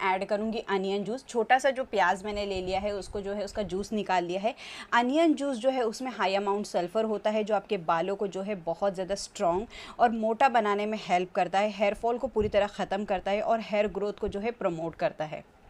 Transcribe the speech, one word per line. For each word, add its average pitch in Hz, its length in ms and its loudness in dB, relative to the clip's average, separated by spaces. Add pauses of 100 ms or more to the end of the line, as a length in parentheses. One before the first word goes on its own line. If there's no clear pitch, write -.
ऐड 190 200 2
करूँगी 214 340 -2 (100)
अनियन 196 340 0
जूस। 226 240 -6
छोटा 240 320 2
सा 277 100 2
जो 254 140 -2
प्याज 190 420 2
मैंने 208 200 -4
ले 190 160 -4
लिया 185 180 -2
है 208 140 -4
उसको 202 280 -8
जो 196 120 -6
है 208 100 -4
उसका 202 200 -6
जूस 185 300 -4
निकाल 185 300 0
लिया 180 180 -4
है। 233 120 0 (400)
अनियन 277 420 6
जूस 269 220 -2
जो 240 120 2
है 254 140 0
उसमें 247 280 -4
हाई 196 240 0
अमाउंट 202 300 2
सल्फर 190 400 0
होता 214 240 0
है 214 140 2
जो 208 120 0
आपके 202 240 0
बालों 170 360 0
को 202 120 -2
जो 185 140 -4
है 202 140 -4
बहुत 175 380 -2
ज़्यादा 185 220 -4
स्ट्रॉन्ग 190 520 0 (320)
और 233 120 6
मोटा 226 380 4
बनाने 208 360 2
में 214 160 -2
हेल्प 180 300 0
करता 180 280 0
है, 214 120 2
हेयर 202 220 2
फॉल 233 240 -2
को 254 100 -4
पूरी 208 220 0
तरह 208 180 4
ख़त्म 202 380 -2
करता 190 260 -2
है 208 100 0
और 226 200 2
हेयर 208 260 2
ग्रोथ 196 340 -4
को 214 60 -2
जो 196 120 -4
है 233 120 -2
प्रमोट 170 440 -4
करता 156 300 -2
है। 151 180 -10 (260)